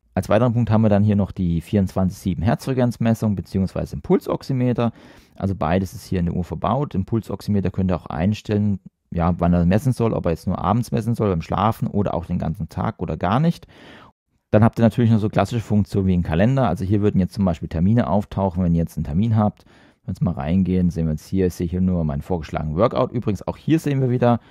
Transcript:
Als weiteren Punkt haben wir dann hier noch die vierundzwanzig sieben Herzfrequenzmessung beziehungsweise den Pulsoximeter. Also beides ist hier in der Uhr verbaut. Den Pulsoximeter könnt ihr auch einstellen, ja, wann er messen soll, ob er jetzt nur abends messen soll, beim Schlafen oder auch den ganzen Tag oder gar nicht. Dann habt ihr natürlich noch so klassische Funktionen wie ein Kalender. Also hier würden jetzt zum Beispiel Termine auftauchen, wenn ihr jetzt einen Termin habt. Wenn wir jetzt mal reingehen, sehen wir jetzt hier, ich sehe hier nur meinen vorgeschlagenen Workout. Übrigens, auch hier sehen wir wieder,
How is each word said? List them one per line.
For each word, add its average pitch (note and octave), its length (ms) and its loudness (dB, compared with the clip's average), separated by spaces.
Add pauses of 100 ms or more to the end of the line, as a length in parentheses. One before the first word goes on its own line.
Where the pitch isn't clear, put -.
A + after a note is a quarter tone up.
(160)
Als F#2 120 -2
weiteren A2+ 260 4
Punkt A2+ 180 0
haben A2 100 4
wir A2+ 80 4
dann G2+ 140 4
hier G#2+ 120 4
noch G2 160 0
die E2+ 300 0
vierundzwanzig F#2 560 0
sieben D#2 240 -4
Herzfrequenzmessung A2+ 920 0
beziehungsweise F#2 600 -4
den D2 60 -10
Pulsoximeter. B2 920 0 (440)
Also F#2+ 200 -2
beides F2+ 380 0
ist G2 120 -14
hier F#2 140 -2
in F2 60 0
der E2+ 100 -2
Uhr F2+ 80 -2
verbaut. G#2 500 -4
Den G2 120 -2
Pulsoximeter G2 640 -2
könnt F#2+ 200 0
ihr F2+ 40 0
auch - 120 -8
einstellen, G#2 720 -2 (320)
ja, E2+ 280 0
wann E2+ 140 2
er F2 120 4
messen G#2+ 280 2
soll, A2+ 200 0
ob - 120 -4
er F2 60 0
jetzt - 160 -4
nur F#2 120 -2
abends G#2+ 320 -2
messen A#2 240 -2
soll, G#2+ 140 0
beim E2+ 120 0
Schlafen G#2 460 -2
oder - 260 -2
auch F2 120 -4
den F2 140 -4
ganzen E2 280 -4
Tag - 320 -6
oder D#2+ 160 -4
gar F#2 240 0
nicht. E3 280 -2 (840)
Dann G#2+ 120 6
habt A2+ 160 2
ihr A#2 40 2
natürlich A2+ 280 4
noch A2+ 80 4
so G2+ 100 -2
klassische G#2+ 320 0
Funktionen G2+ 460 0
wie F#2+ 60 4
ein F2+ 100 2
Kalender. A2 440 2
Also F2+ 160 -2
hier G2+ 180 0
würden G#2 180 2
jetzt F2+ 160 0
zum G2+ 100 0
Beispiel F2 240 -2
Termine F#2+ 380 2
auftauchen, F#2+ 560 -2
wenn E2+ 100 2
ihr E2+ 60 2
jetzt D#2+ 180 -4
einen D2+ 60 -2
Termin G2 320 0
habt. G#2+ 300 0
Wenn - 420 -20
wir - 60 -6
jetzt - 100 -6
mal F2 80 0
reingehen, F2+ 580 0
sehen D#2+ 160 -2
wir D#2+ 60 0
jetzt D2+ 160 -6
hier, F#2+ 180 0
ich F2 80 0
sehe F2+ 140 -4
hier F2+ 140 -2
nur F2+ 220 2
meinen C#2+ 200 -4
vorgeschlagenen D#2 520 -6
Workout. B2 360 0
Übrigens, G#2 360 -4
auch E2 100 -4
hier D3+ 200 0
sehen C#3+ 240 -2
wir B2+ 80 0
wieder, A#2+ 300 2 (120)